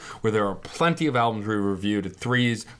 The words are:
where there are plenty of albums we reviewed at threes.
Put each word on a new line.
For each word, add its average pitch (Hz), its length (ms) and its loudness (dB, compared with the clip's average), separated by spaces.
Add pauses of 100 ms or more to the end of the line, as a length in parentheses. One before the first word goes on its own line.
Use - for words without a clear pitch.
(220)
where 110 100 0
there 104 160 2
are 95 80 -4
plenty 165 520 0
of 131 80 2
albums 110 320 0
we 110 80 0
reviewed 101 500 0
at 90 100 -10
threes. 120 500 0 (140)